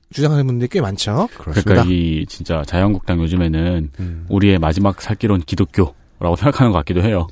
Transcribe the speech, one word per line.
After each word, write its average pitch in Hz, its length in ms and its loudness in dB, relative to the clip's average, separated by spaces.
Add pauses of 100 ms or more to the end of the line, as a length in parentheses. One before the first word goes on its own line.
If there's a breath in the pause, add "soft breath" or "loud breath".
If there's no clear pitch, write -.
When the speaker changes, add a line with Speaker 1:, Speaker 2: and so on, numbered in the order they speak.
(140)
Speaker 1:
주장하는 143 320 2
분들이 123 240 -2
꽤 185 120 0
많죠. 107 460 -2 (100)
Speaker 2:
그렇습니다. - 260 -2
Speaker 3:
그러니까 90 280 4
이 82 360 0
진짜 - 400 -6
자유한국당 92 540 0
요즘에는 82 760 0
Speaker 2:
음. 87 300 -8
Speaker 3:
우리의 98 300 4
마지막 92 420 0
살길은 101 400 0
기독교라고 - 960 -2
생각하는 131 360 2
것 92 80 2
같기도 87 220 -2
해요. 92 300 0